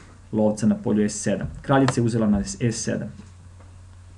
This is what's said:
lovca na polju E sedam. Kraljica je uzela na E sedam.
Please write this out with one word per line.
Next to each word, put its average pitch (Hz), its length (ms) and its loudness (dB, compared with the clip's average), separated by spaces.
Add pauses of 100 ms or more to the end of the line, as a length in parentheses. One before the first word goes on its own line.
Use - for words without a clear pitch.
(320)
lovca 107 360 0
na 104 80 4
polju 107 300 0
E 104 40 -2
sedam. - 380 -4 (140)
Kraljica 135 400 2
je 117 40 2
uzela 113 220 2
na 98 160 4 (160)
E 120 120 0
sedam. - 380 -6 (1080)